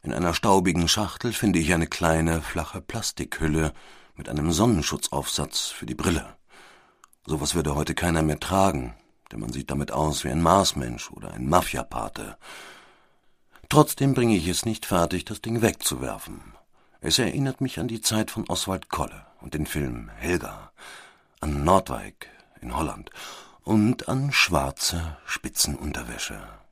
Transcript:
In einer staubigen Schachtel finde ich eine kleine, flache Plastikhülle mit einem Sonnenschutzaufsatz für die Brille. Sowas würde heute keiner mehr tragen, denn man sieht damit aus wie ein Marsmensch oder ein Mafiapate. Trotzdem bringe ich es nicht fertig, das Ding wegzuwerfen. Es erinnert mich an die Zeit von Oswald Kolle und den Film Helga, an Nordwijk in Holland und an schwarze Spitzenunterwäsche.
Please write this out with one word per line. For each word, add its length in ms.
In 120
einer 200
staubigen 560
Schachtel 420
finde 280
ich 140
eine 140
kleine, 540
flache 400
Plastikhülle 880
mit 100
einem 240
Sonnenschutzaufsatz 1160
für 160
die 100
Brille. 400
Sowas 300
würde 200
heute 200
keiner 280
mehr 180
tragen, 520
denn 80
man 140
sieht 180
damit 220
aus 320
wie 60
ein 100
Marsmensch 720
oder 200
ein 160
Mafiapate. 880
Trotzdem 440
bringe 220
ich 140
es 160
nicht 200
fertig, 380
das 180
Ding 200
wegzuwerfen. 800
Es 200
erinnert 420
mich 180
an 80
die 140
Zeit 300
von 180
Oswald 400
Kolle 360
und 140
den 120
Film 440
Helga, 640
an 220
Nordwijk 640
in 120
Holland 360
und 420
an 240
schwarze 960
Spitzenunterwäsche. 1160